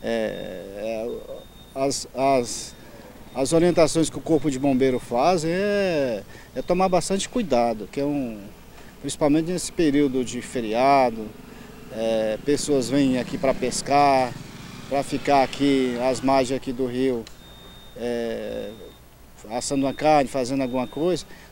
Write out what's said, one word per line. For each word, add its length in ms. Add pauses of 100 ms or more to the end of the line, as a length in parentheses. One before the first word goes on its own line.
É, 600 (140)
é, 640 (340)
as, 400
as, 600 (600)
as 160
orientações 580
que 80
o 40
Corpo 280
de 80
Bombeiro 420
faz 440
é, 800 (320)
é 60
tomar 260
bastante 400
cuidado, 640
que 80
é 60
um, 340 (640)
principalmente 500
nesse 200
período 520
de 180
feriado, 840 (680)
é, 480
pessoas 460
vêm 300
aqui 180
pra 160
pescar, 800 (560)
pra 140
ficar 400
aqui 520 (140)
às 120
margens 360
aqui 160
do 140
rio, 360 (720)
é, 760 (800)
assando 340
uma 80
carne, 340
fazendo 360
alguma 240
coisa, 360 (280)